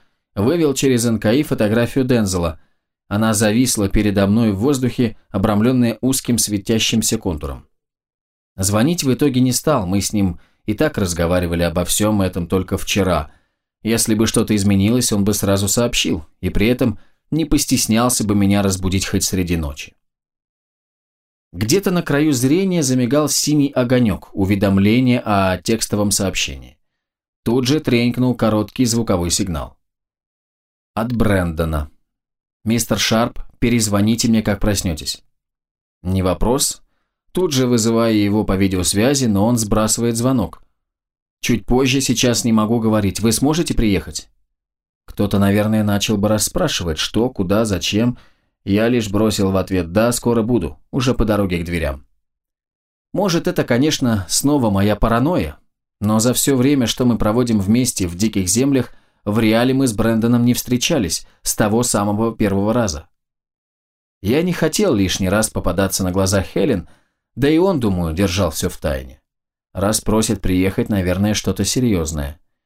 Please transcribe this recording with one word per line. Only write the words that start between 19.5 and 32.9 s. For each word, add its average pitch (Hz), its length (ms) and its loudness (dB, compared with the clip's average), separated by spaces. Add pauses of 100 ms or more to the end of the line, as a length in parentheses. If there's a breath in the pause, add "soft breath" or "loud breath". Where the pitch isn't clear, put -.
ночи. 76 400 -8 (1600)
Где-то 135 360 0
на 175 140 0
краю 147 300 2
зрения 165 500 2
замигал 127 460 0
синий 143 420 0
огонёк, 123 600 0
уведомление 101 920 2
о 95 340 0
текстовом 104 540 -2
сообщении. 67 640 -4 (640)
Тут 123 220 2
же 147 140 2
тренькнул 123 560 0
короткий 107 500 0
звуковой 110 460 0
сигнал. 82 460 -4 (1200)
От 117 180 -4
Брэндона. 85 760 0 (760)
«Мистер 113 340 0